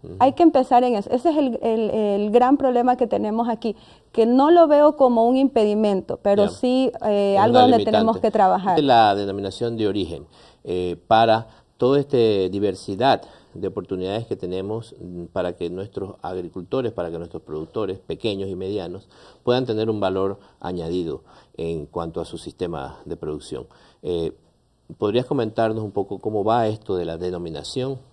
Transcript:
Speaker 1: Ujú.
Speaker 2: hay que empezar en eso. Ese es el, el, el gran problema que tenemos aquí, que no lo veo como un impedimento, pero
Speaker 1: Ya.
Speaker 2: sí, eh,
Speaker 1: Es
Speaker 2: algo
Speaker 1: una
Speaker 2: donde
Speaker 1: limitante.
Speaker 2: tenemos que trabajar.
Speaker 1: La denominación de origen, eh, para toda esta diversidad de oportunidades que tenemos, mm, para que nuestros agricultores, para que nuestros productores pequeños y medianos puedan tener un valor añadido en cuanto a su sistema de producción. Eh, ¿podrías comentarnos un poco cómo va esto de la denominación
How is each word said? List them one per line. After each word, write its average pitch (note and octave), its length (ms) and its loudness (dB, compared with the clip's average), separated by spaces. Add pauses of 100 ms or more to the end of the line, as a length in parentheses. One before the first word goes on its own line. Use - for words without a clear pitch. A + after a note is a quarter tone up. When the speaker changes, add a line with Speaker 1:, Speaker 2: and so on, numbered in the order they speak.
Speaker 1:
Ujú. - 160 -16
Speaker 2:
hay C4+ 140 4
que E4+ 100 0
empezar C4 400 6
en B3 140 2
eso. G3+ 160 -4
Ese B3+ 180 2
es D4 60 -2
el, C4+ 260 0
el, A3 280 0
el G#3 420 0
gran B3 240 6
problema B3 400 2
que B3+ 100 0
tenemos G#3+ 420 -2
aquí, A3+ 280 -4 (340)
que A3+ 160 2
no C4 240 4
lo E4+ 160 8
veo D4 300 6
como A#3+ 320 4
un B3+ 80 2
impedimento, G#3+ 840 0
pero G3+ 260 2
Speaker 1:
Ya. G3+ 40 -4
Speaker 2:
sí, B3+ 400 0 (160)
eh, G3+ 300 0
Speaker 1:
Es G3 40 4
Speaker 2:
algo A3 120 4
Speaker 1:
una B3 80 8
Speaker 2:
donde B3 160 6
Speaker 1:
limitante. G#3+ 200 2
Speaker 2:
tenemos A3+ 220 2
que A3 140 0
trabajar. F#3 500 2
Speaker 1:
La A#2 320 6
denominación G2+ 600 -4
de A2 100 0
origen, F2 400 -4 (380)
eh, F2+ 320 -4 (100)
para A2+ 400 4 (300)
toda C3+ 240 2
esta C#3 160 -4
diversidad G2+ 1040 0 (320)
de F#2+ 140 -8
oportunidades F#2+ 580 -6
que - 80 -6
tenemos, F#2+ 680 -10
mm, F2 260 -14
para F2 280 -6
que F2 160 -8
nuestros G2 520 -10
agricultores, F#2 680 -8
para E2+ 220 -8
que E2+ 60 -10
nuestros E2 260 -12
productores F#2 560 -8
pequeños G2 480 -8
y F#2 80 -8
medianos F#2 520 -10 (360)
puedan B2+ 200 0
tener A2 260 -4
un G#2+ 100 -4
valor F#2+ 400 -4 (200)
añadido E2+ 600 -6 (340)
en E2 300 -8
cuanto E2 340 -8
a E2 40 -8
su - 120 -14
sistema D2+ 680 -10
de E2 120 -12
producción. D2 500 -12 (360)
Eh, E2+ 300 -6 (680)
¿podrías A2+ 280 -2
comentarnos A2 580 -2
un G2+ 80 -10
poco G2 260 -6
cómo G#2+ 260 -4
va A2+ 220 0
esto G#2+ 300 -4
de F2 80 -4
la E2 120 -6
denominación F2+ 840 -8 (140)